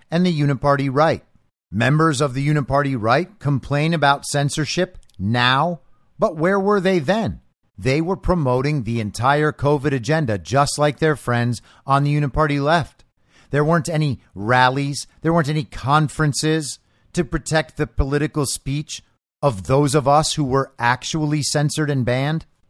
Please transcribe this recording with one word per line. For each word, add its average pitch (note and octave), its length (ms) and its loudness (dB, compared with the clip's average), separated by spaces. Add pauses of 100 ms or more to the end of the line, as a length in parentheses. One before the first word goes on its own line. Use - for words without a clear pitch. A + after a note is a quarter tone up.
and F3 160 2
the E3+ 140 0
Uniparty C#3 520 0
right. C#3+ 320 2 (500)
Members C#3 460 2
of C#3+ 140 0
the C#3 120 -4
Uniparty C#3 540 0
right B2+ 400 0
complain C#3+ 540 -2
about C#3+ 320 2
censorship D3 720 -2 (200)
now, B2 640 0 (400)
but F#3+ 160 0
where F#3 240 0
were G3 220 2
they F#3 180 2
then? D#3+ 400 -2 (380)
They B2+ 240 0
were F3 160 -2
promoting C#3+ 680 0
the A#2 160 -4
entire C3+ 540 0
covid C#3+ 400 0
agenda, C3 440 -2
just C3 400 0
like D3 220 0
their D#3 160 2
friends A#2+ 460 -2 (240)
on C#3 180 2
the C#3+ 100 0
Uniparty D3 480 0
left. D3+ 440 0 (460)
There D3 120 2
weren't E3 240 2
any D3+ 320 -2 (160)
rallies, B2+ 720 2 (140)
there E3 120 0
weren't E3+ 140 2
any D#3 160 -2
conferences D3+ 1160 -2 (340)
to F3 100 0
protect - 540 -2
the D3+ 100 -2
political C#3+ 580 -2
speech - 560 -6 (400)
of G#2+ 220 -2
those C#3 320 2
of C3+ 120 2
us D3 260 2
who D3+ 100 -2
were C3+ 340 -2
actually D3 640 -2
censored D3 480 -2
and C3+ 160 -2
banned. C3+ 400 -2 (240)